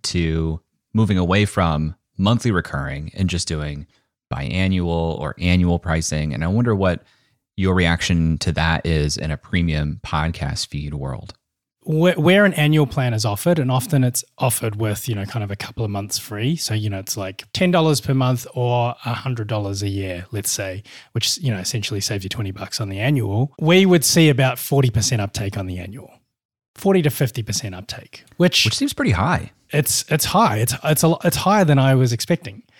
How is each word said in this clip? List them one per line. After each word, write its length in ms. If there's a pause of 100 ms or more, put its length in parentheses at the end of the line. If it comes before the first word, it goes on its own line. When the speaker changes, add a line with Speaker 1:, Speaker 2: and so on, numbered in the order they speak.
Speaker 1:
to 580 (320)
moving 240
away 280
from 480 (240)
monthly 340
recurring 600
and 160
just 200
doing 360 (480)
biannual 880
or 180
annual 400
pricing. 560
And 100
I 40
wonder 260
what 300 (540)
your 180
reaction 640
to 140
that 320
is 320
in 120
a 80
premium 680
podcast 680
feed 240
world. 400 (560)
Speaker 2:
Where, 260
where 280
an 120
annual 300
plan 280
is 100
offered, 360
and 120
often 320
it's 180 (180)
offered 360
with, 320
you 80
know, 80
kind 180
of 100
a 40
couple 300
of 40
months 280
free. 400
So, 160
you 160
know, 100
it's, 160
like, 380
ten 180
dollars 300
per 120
month 400
or 400 (120)
a 80
hundred 340
dollars 340
a 60
year, 460
let's 180
say, 320 (300)
which, 240
you 120
know, 100
essentially 420
saves 240
you 40
twenty 220
bucks 300
on 80
the 100
annual. 600
We 240
would 180
see 240
about 320
forty 300
percent 320
uptake 360
on 80
the 120
annual, 340 (640)
forty 280
to 60
fifty 320
percent 320
uptake, 520 (100)
which 300
Speaker 1:
Which 100
seems 160
pretty 200
high. 420 (160)
Speaker 2:
It's, 420
it's 140
high. 320
It's, 160 (100)
it's 220
a, 180
it's 140
higher 260
than 160
I 160
was 160
expecting, 520 (160)